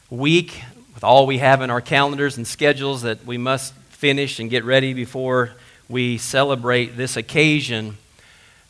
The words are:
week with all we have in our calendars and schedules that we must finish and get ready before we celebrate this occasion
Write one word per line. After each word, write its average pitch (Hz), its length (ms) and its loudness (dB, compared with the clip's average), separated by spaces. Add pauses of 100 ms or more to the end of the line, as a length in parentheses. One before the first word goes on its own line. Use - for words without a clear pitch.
(100)
week 156 500 0 (320)
with - 120 -10
all 127 200 8
we 135 140 0
have 135 240 4
in 127 80 -4
our 120 100 -2
calendars 143 560 0
and 117 80 -8
schedules 139 580 -2
that 113 220 -6
we 120 140 -8
must 131 360 -4 (160)
finish 139 500 0
and 113 100 -8
get 120 140 0
ready 131 280 2
before 127 600 -2 (360)
we 123 300 -2
celebrate 123 800 0
this 127 200 -6
occasion 120 800 0 (720)